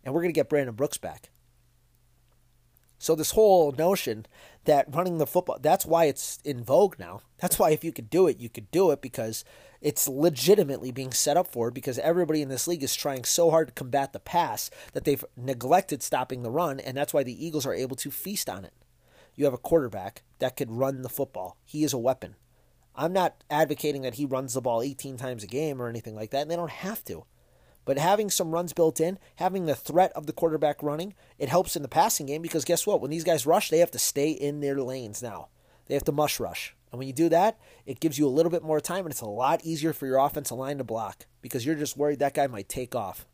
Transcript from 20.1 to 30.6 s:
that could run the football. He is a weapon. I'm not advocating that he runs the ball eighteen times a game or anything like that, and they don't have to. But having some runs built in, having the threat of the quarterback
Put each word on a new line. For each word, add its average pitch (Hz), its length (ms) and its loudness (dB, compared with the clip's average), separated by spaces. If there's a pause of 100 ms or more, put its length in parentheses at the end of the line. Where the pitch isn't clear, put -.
that 127 180 -2
could 123 140 -4
run 131 320 -2
the 123 80 -10
football. - 560 -8
He 151 180 -2
is 139 100 0
a 135 40 -2
weapon. 117 380 -2 (600)
I'm 160 180 -2
not 185 360 0
advocating 147 540 0
that 123 100 -4
he 143 120 -4
runs 131 280 -4
the 131 80 -2
ball 117 220 0
eighteen 135 340 -8
times 123 260 -8
a 98 40 -14
game 139 340 -4
or 120 80 -6
anything 117 240 -10
like 107 160 -10
that, 139 140 -2
and 151 80 -6
they 170 40 -2
don't 170 140 -4
have 190 360 -10
to. 80 200 -12 (580)
But 139 140 0
having 196 320 2
some 170 220 -2
runs 170 220 -4
built 160 260 2
in, 180 180 0 (200)
having 185 280 -2
the 147 80 2
threat 170 380 2
of 143 160 -10
the 151 60 -8
quarterback 151 500 0